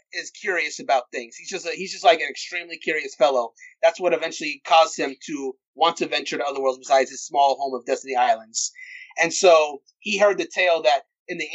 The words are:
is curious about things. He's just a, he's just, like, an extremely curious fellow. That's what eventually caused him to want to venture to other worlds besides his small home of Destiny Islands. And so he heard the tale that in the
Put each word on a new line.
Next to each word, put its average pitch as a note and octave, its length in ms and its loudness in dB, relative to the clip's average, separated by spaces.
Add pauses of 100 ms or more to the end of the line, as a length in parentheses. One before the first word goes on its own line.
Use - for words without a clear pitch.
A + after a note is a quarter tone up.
(120)
is E3 180 -10
curious E3 500 -4
about C3+ 320 0
things. A#2+ 260 -10
He's E3+ 120 -16
just F#3 160 -8
a, E3+ 60 -6
he's F3+ 220 -8
just, F#3 100 -14
like, E3+ 160 8
an D3 100 -4
extremely E3+ 480 -10
curious D3+ 380 -6
fellow. C3 380 2 (280)
That's E3 180 2
what F3+ 140 2
eventually D#3+ 540 -6
caused D#3+ 320 4
him C#3 160 -4 (120)
to C#3 280 -8 (180)
want D#3+ 240 2
to E3+ 100 -2
venture D3 300 -4
to C#3+ 80 -4
other C#3 160 -4
worlds C3 180 0
besides C3 300 2
his C3+ 160 -14
small C#3 300 4
home C3+ 180 -6
of B2 120 -6
Destiny C3+ 300 -4
Islands. A#2 560 0 (460)
And E3 160 0
so D#3 480 2 (180)
he G#3 180 -6
heard G3 200 4
the E3 100 -4
tale F3 360 0
that D3 200 2 (260)
in - 80 -8
the D3+ 180 -8